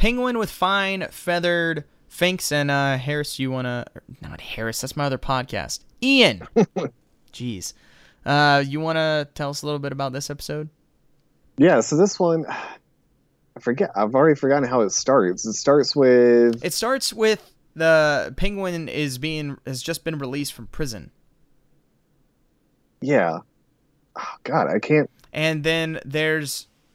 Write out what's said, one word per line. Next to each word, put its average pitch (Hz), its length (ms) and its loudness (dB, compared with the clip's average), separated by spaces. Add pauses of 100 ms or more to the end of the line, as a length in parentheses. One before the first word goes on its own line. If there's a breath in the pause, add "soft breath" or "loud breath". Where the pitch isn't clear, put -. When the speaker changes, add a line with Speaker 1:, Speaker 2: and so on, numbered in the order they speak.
Speaker 1:
Penguin 247 380 2
with 208 100 -2
fine 190 600 -2
feathered 170 720 -2 (240)
finks. - 440 -2
And, 143 200 0
uh, 139 260 0
Harris, 143 400 -6
you 135 140 -4
wanna, 123 340 -6 (100)
er, - 80 -20 (180)
not 147 200 -16
Harris, 113 400 -8
that's 139 160 -8
my 143 80 -2
other 135 140 -2
podcast. 123 640 -6 (200)
Ian! 240 540 4
Speaker 2:
<laughs> - 800 -2
Speaker 1:
Jeez. 113 400 -10 (520 soft breath)
Uh, 143 400 4
you 139 140 -6
wanna 156 560 0
tell 147 140 -6
us 143 120 -10
a - 40 -10
little 147 140 -4
bit 143 120 -6
about 139 220 -6
this 139 160 -8
episode? 151 400 -10 (880)
Speaker 2:
Yeah, 147 240 6
so - 140 -2
this 196 240 4
one, 165 260 2
<sighs> - 1080 -16
I - 40 -16
forget, 139 360 0
I've 107 200 0
already 151 200 6
forgotten 139 320 2
how 123 140 2
it 101 80 2
starts. 101 560 0
It 110 80 -4
starts 143 420 2
with 120 720 6
Speaker 1:
It 170 80 -4
starts 247 400 -2
with 220 380 -2 (240)
the 151 640 2
Penguin 185 520 -2
is 139 280 -4
being, 147 480 -6
has 131 160 -8
just 165 220 -8
been 160 160 -6
released 139 340 -6
from 117 140 -16
prison. 110 420 -8 (1900)
Speaker 2:
Yeah. 95 380 2 (760)
Oh, - 280 -12
God, 131 240 0
I 87 120 0
can't. 151 300 2 (220)
Speaker 1:
And 156 320 -2
then 160 420 -2
there's 151 640 -2 (280)